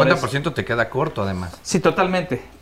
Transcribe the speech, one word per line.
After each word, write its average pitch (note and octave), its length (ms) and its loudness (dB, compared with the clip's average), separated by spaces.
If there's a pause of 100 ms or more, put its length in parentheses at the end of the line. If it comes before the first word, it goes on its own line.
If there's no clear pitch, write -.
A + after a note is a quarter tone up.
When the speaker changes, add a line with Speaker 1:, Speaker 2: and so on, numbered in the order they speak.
(140)
Speaker 1:
cincuenta C3 80 0
por - 80 -4
ciento C#3+ 240 -2
te G#2 100 -4
queda A2+ 260 0
corto, C3+ 340 -2
además. F2+ 280 -4 (120)
Speaker 2:
Sí, - 180 0
totalmente. F3+ 600 2 (200)